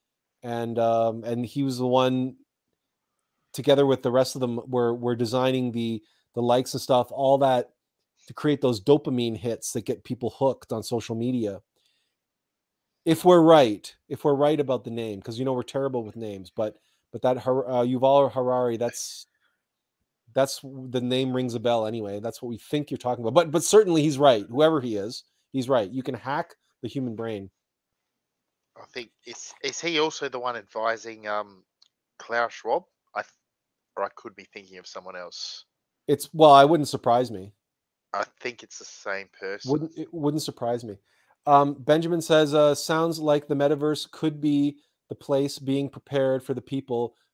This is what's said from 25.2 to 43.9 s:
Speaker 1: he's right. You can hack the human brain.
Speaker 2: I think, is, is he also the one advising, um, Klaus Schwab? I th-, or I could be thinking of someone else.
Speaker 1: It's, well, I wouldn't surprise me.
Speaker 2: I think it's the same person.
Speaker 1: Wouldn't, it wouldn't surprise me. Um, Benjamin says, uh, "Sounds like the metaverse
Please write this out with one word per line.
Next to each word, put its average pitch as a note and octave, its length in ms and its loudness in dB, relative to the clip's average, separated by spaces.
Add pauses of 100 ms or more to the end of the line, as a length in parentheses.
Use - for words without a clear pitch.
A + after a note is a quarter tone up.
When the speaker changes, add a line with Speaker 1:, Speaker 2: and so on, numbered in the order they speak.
Speaker 1:
he's B2+ 180 -4
right. A2 220 2
You B2+ 140 -8
can C3+ 100 -8
hack C#3 400 -6 (260)
the A#2 80 -10
human B2 280 -8
brain. G#2+ 340 -10 (1300)
Speaker 2:
I A2+ 100 -20
think, A#2 240 -14 (160)
is, - 260 -16 (120)
is C3+ 160 -8
he E3 180 -4
also D3+ 300 -4
the B2+ 100 -10
one B2 160 -6
advising, A2 720 -8
um, G#2 380 -8 (560)
Klaus A#2 320 -4
Schwab? D#3+ 320 -4 (320)
I G#2 60 -6
th-, - 120 -20 (640)
or G2 80 -4
I G2+ 100 -6
could G#2 220 -18
be F#2+ 180 -20
thinking F#2+ 240 -20
of F#2 80 -20
someone F#2 300 -16
else. - 480 -14 (420)
Speaker 1:
It's, C#3+ 260 -4
well, D#3 200 8
I C#3 120 12
wouldn't D3+ 240 2
surprise A#2+ 440 0
me. G2 200 -14 (640)
Speaker 2:
I G#2 100 -4 (160)
think B2 220 -12
it's - 160 -20
the G#2 60 -18
same G2 440 -10 (120)
person. G2+ 320 -6
Speaker 1:
Wouldn't, D#3 260 -4
it D#3 140 -14
wouldn't D3 300 -4
surprise A#2+ 420 -6
me. G#2 140 -14 (480)
Um, C#3+ 320 6
Benjamin E3 420 0
says, D#3 340 4
uh, D3 200 4
"Sounds D#3+ 440 -2
like D3+ 300 0
the D3 60 -2
metaverse C#3+ 560 0